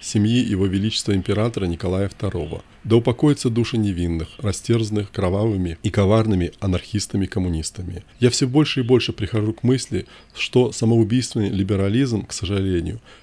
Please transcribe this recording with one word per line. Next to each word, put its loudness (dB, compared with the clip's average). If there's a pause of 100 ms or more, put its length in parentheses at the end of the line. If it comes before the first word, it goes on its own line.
семьи 2
Его 0
Величества 0
Императора 0
Николая -2
второго. -6 (220)
Да 4
упокоятся 2
души 0
невинных, 0 (100)
растерзанных -2
кровавыми -2
и -2
коварными 2
анархистами-коммунистами. -4 (160)
Я 6
всё 0
больше 2
и 0
больше 2
прихожу -2
к -14
мысли, 0 (300)
что 2
самоубийственный 2
либерализм, 0
к -12
сожалению, -2 (220)